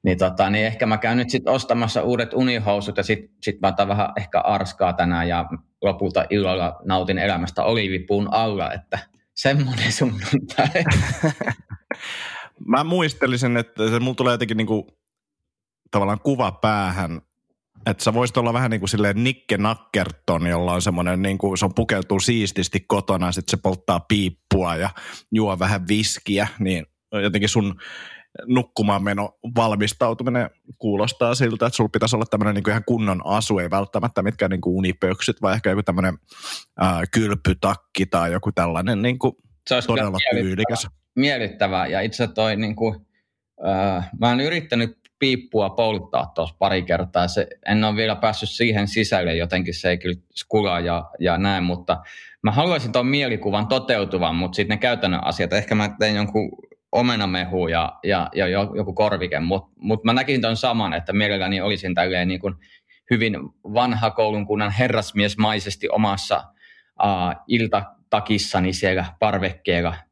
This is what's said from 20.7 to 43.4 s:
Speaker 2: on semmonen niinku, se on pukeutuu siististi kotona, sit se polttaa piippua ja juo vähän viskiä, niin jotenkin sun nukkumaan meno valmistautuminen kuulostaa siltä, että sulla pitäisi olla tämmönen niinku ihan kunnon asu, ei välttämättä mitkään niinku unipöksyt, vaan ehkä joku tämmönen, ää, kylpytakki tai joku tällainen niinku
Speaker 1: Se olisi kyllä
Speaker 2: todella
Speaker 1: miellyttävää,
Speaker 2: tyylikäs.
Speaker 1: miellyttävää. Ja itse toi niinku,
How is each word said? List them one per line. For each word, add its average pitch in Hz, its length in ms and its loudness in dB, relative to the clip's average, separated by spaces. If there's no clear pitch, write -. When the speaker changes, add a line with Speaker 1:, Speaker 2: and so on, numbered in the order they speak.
Speaker 2:
on 90 100 0
semmonen 90 400 0
niinku, 98 340 0
se 98 80 0
on 92 100 -2
pukeutuu 101 460 0
siististi 98 680 0
kotona, 92 460 0
sit 90 160 -6
se - 80 0
polttaa 90 440 0
piippua 92 760 0
ja 92 140 -2
juo 104 260 2
vähän 92 300 0
viskiä, 104 600 0
niin 92 280 -2
jotenkin 101 360 0
sun 98 280 0
nukkumaan 110 560 2
meno 101 360 -2
valmistautuminen 113 960 0
kuulostaa 113 560 0
siltä, 117 320 0
että 120 100 -2
sulla 110 160 2
pitäisi 110 240 2
olla 113 100 0
tämmönen 104 280 0
niinku 101 160 0
ihan 107 160 0
kunnon 107 380 0
asu, 104 340 0
ei 87 120 -2
välttämättä 98 520 0
mitkään 98 280 0
niinku 90 260 0
unipöksyt, 95 680 0
vaan 98 120 2
ehkä 110 160 0
joku 98 120 0
tämmönen, 92 360 0
ää, 87 220 2
kylpytakki 101 960 0
tai 85 260 0
joku 98 200 -2
tällainen 90 500 0
niinku 127 360 -2
Speaker 1:
Se - 80 0
olisi 123 140 0
kyllä - 120 2
Speaker 2:
todella 98 180 -2
Speaker 1:
miellyttävää, 117 240 0
Speaker 2:
tyylikäs. 95 460 -2
Speaker 1:
miellyttävää. 104 720 0
Ja 87 140 -2
itse 113 260 -2
toi 110 300 0
niinku, 110 500 -2